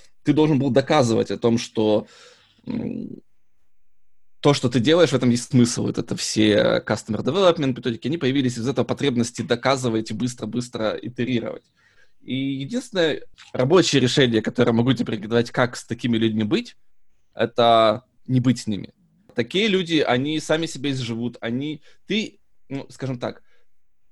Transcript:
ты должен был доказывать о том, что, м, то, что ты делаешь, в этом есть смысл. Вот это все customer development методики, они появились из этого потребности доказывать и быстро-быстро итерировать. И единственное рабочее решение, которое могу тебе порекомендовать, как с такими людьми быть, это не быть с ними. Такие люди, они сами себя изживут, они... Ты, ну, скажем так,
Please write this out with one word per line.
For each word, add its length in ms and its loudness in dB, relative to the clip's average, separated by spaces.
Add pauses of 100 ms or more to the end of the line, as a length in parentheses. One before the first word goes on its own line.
(240)
ты 80 4
должен 260 4
был 120 0
доказывать 640 2
о 40 -4
том, 220 2
что, 480 0 (600)
м, 420 -8 (1300)
то, 140 4
что 140 0
ты 100 0
делаешь, 320 4
в 60 2
этом 140 2
есть 220 -2
смысл. 300 4
Вот 160 -4
это 180 -6
все 720 2
customer 360 -4
development 540 0
методики, 320 -6
они 100 -4
появились 380 0
из 120 -4
этого 160 0
потребности 580 -2
доказывать 720 -2
и 20 -6
быстро-быстро 880 -6
итерировать. 640 -6 (580)
И 120 -8
единственное 880 -4 (300)
рабочее 480 4
решение, 420 4
которое 300 2
могу 200 4
тебе 140 -2
порекомендовать, 440 -2
как 260 0
с 80 -12
такими 340 -2
людьми 260 0
быть, 320 -2 (580)
это 680 2 (260)
не 120 2
быть 200 2
с 80 -10
ними. 240 -8 (420)
Такие 320 -2
люди, 400 0
они 340 -2
сами 260 -2
себя 240 -8
изживут, 500 -6
они... 400 -6 (260)
Ты, 320 -6 (300)
ну, 220 -10
скажем 280 -8
так, 240 -10 (680)